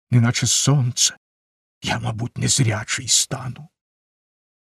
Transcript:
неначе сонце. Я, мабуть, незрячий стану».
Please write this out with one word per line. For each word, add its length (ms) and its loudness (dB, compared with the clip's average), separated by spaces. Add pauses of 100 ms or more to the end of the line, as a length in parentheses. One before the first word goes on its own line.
(120)
неначе 360 4
сонце. 720 2 (640)
Я, 180 -4
мабуть, 380 -6
незрячий 680 0
стану». 640 -2 (960)